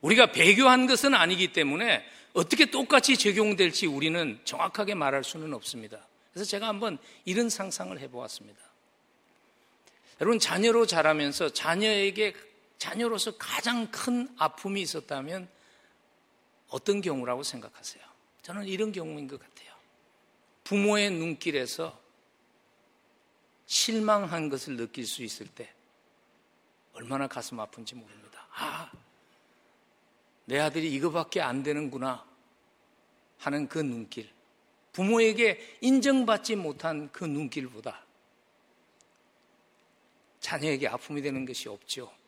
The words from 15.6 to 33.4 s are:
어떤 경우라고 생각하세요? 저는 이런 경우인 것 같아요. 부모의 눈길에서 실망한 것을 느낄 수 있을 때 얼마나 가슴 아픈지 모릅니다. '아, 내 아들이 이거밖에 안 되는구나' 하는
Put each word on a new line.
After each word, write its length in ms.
어떤 340
경우라고 400
생각하세요? 600
저는 260
이런 260
경우인 360
것 100
같아요. 340
부모의 460
눈길에서 880
실망한 840
것을 280
느낄 300
수 160
있을 260
때 240
얼마나 320
가슴 340
아픈지 340
모릅니다. 600
'아, 360
내 140
아들이 340
이거밖에 480
안 220
되는구나' 600
하는 300